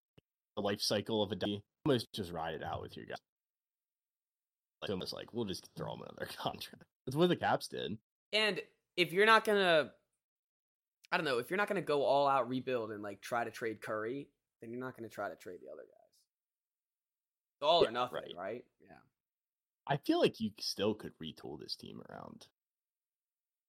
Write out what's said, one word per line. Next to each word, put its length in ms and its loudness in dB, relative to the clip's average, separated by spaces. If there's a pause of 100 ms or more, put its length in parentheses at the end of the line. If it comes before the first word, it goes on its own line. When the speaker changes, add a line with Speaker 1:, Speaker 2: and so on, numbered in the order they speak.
(560)
Speaker 1:
the 60 -2
life 180 0
cycle 420 2
of 100 0
a 40 -2
D, 260 -2 (220)
almost 280 2
just 200 -6
ride 220 -4
it 100 -8
out 180 -6
with 140 -12
your 100 -12
guy. 80 -8 (1700)
Like, 80 -4
almost 220 -4
like, 200 -12
we'll 140 -2
just 300 -8
throw 180 -6
him 80 -10
another 300 -12
<laughs> 40 -12
contract. 480 -8 (220)
That's 100 -4
what 120 6
the 80 4
Caps 320 0
did. 300 -6 (340)
Speaker 2:
And 280 2 (360)
if 160 2
you're 140 6
not 180 8
gonna, 460 6 (1200)
I 60 2
don't 80 2
know, 140 4
if 120 -2
you're 60 0
not 120 2
gonna 140 0
go 220 2
all 240 6
out 200 4
rebuild 440 -2
and, 100 -8
like, 180 -10
try 220 -2
to 80 -4
trade 300 -6
Curry, 480 -4 (320)
then 100 -14
you're 100 -8
not 160 -8
gonna 120 -12
try 200 -6
to 80 -10
trade 280 -14
the 80 -14
other 100 -14
guys. 100 -20 (1600)
It's 60 -8
all 200 6
Speaker 1:
Yeah, 60 6
Speaker 2:
or 40 -2
nothing, 240 0
Speaker 1:
right. 200 -8
Speaker 2:
right? 280 -8 (160)
Yeah. 160 -20 (880)
Speaker 1:
I 100 2
feel 240 0
like 200 2
you 100 -2 (100)
still 340 0
could 180 -10 (100)
retool 360 -10
this 180 -10
team 340 -14
around 360 -14 (1200)